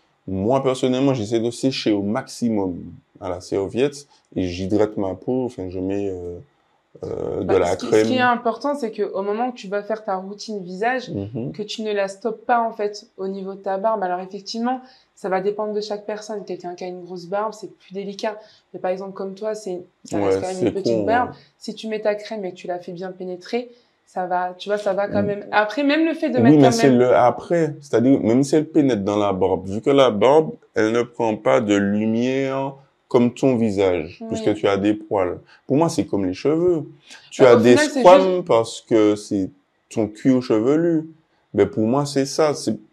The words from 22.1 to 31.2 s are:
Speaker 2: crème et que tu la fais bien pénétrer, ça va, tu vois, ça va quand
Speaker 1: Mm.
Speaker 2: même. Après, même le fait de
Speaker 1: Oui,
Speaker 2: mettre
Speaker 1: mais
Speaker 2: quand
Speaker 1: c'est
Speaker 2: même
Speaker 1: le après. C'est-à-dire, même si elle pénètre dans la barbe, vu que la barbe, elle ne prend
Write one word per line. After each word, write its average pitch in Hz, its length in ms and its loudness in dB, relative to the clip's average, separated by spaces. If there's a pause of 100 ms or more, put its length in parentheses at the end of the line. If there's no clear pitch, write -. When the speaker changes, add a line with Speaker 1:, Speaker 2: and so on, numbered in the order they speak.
Speaker 2:
crème 208 300 -10
et 180 60 -8
que 180 60 -14
tu - 100 -16
la 175 120 -6
fais 185 120 -14
bien 185 200 -10
pénétrer, 185 600 -10 (340)
ça 185 200 -6
va, 180 320 -2
tu 185 100 -14
vois, 208 100 0
ça 208 160 -2
va 202 140 -2
quand 202 160 0
Speaker 1:
Mm. 202 40 -2
Speaker 2:
même. 202 260 -6
Après, 214 300 0
même 302 220 2
le 330 80 0
fait 311 160 -2
de 240 80 -2
Speaker 1:
Oui, 120 60 4
Speaker 2:
mettre 143 140 8
Speaker 1:
mais 143 60 8
Speaker 2:
quand 127 80 8
Speaker 1:
c'est 139 180 4
Speaker 2:
même 123 100 6
Speaker 1:
le 127 160 6
après. 147 640 2
C'est-à-dire, 120 400 4
même 120 240 4
si 139 140 0
elle 156 100 0
pénètre 131 360 2
dans 104 140 0
la 101 140 2
barbe, 92 380 0
vu 98 100 -4
que 127 100 -2
la 139 220 6
barbe, 131 400 4 (240)
elle 107 160 2
ne 117 120 2
prend 117 340 -4